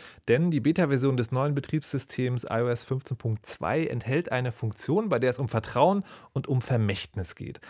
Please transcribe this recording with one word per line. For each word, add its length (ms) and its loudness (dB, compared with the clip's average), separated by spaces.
Denn 240 4
die 100 2
Beta-Version 580 2
des 140 0
neuen 220 0
Betriebssystems 920 -4
I 180 0
O 60 2
S 140 -2
fünfzehn 360 -4
Punkt 260 -2
zwei 420 -2
enthält 460 -2
eine 200 0
Funktion, 580 -2
bei 80 4
der 100 2
es 100 0
um 100 -2
Vertrauen 560 2
und 140 -4
um 160 2
Vermächtnis 720 -2
geht. 360 -12